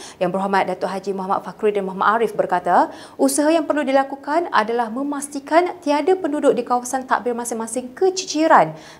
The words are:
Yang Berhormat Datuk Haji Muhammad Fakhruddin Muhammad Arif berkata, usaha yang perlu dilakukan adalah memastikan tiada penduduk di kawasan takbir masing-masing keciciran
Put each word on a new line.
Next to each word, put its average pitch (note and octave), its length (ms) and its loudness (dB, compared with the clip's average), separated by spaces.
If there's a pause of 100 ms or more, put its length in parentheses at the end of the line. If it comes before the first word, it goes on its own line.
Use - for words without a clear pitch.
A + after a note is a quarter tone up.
(180)
Yang F3+ 160 0
Berhormat G3 320 0
Datuk F#3 260 -4
Haji F#3+ 220 -6
Muhammad F#3+ 320 -4
Fakhruddin G3+ 400 -2
Muhammad G3 340 0
Arif G#3+ 160 0
berkata, F3+ 560 2 (240)
usaha C#4 320 2
yang D#4 220 2
perlu D4 160 -2
dilakukan C4+ 640 0
adalah A#3 420 0
memastikan C#4+ 880 -2
tiada D4 400 2
penduduk C#4+ 380 2
di A#3+ 100 -2
kawasan B3+ 380 -2
takbir A#3+ 320 -2
masing-masing A#3 580 -6
keciciran D#4 760 4 (260)